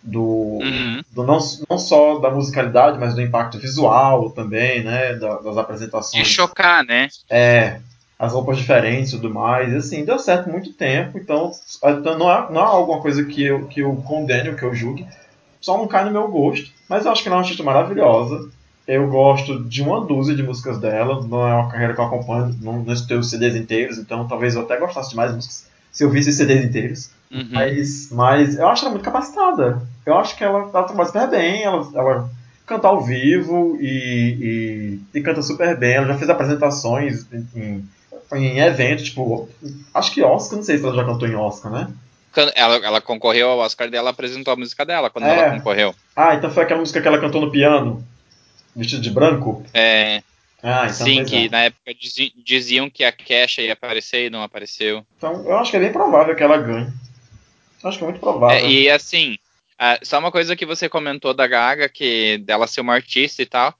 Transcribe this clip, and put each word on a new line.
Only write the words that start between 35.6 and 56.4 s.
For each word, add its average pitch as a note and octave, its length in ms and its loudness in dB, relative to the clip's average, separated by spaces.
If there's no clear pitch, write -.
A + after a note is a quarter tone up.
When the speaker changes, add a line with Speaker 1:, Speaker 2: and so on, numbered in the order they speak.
Speaker 1:
bem. B2 160 2
Ela C3+ 140 2
já C#3 100 -2
fez D3+ 100 -4
apresentações C#3 1040 0
em, A#2 240 -10
em, G#2 320 -8
em C3+ 220 -2
eventos, C#3+ 460 2
tipo, A#2 440 -4
acho - 180 0
que - 100 0
Oscar, G3+ 360 2
não G#3 60 -8
sei D3 120 0
se C#3 80 -2
ela B2+ 100 -2
já B2 100 0
cantou A#2+ 240 -4
em A2 60 -4
Oscar, G#2+ 380 -6
né? D#3+ 160 -6
Speaker 2:
Can-, D3 220 2
ela, A#2 300 4
ela G#2+ 160 2
concorreu A#2 500 2
ao B2+ 100 2
Oscar A#2 280 -2
dela, A#2+ 220 -2
apresentou C3 420 -6
a B2 40 0
música B2 280 -8
dela D#3 240 -2
quando - 180 -6
Speaker 1:
É. E3 120 4
Speaker 2:
ela D3 180 4
concorreu. G#2 380 0
Speaker 1:
Ah, D#3+ 180 6
então D3+ 160 -2
foi E3+ 140 2
aquela E3 160 0
música E3 200 -4
que D3+ 80 2
ela D3+ 120 4
cantou D3 200 -2
no D3+ 100 -2
piano, C#3+ 540 2
vestida A#2 240 -6
de A2+ 100 -4
branco? B2+ 600 0
Speaker 2:
É. G#2+ 500 2
Speaker 1:
Ah, B2 220 0
então A#2 220 -4
Speaker 2:
Sim, C3+ 100 4
Speaker 1:
pois C3 140 -2
Speaker 2:
que A2+ 160 0
Speaker 1:
é. A2 40 -4
Speaker 2:
na A#2 140 0
época A#2 340 -4
dizi-, C3 340 -6
diziam B2+ 460 0
que - 140 -2
a A#2+ 80 4
Kesha B2 500 0
ia A2 100 -2
aparecer A#2+ 540 -4
e A#2 40 -6
não A2 120 -8
apareceu. G#2+ 600 -6
Speaker 1:
Então, E3 300 -8
eu F3+ 100 2
acho A#3+ 140 0
que G#3 80 -2
é - 20 2
bem - 120 0
provável D#3+ 440 4
que D#3 60 -2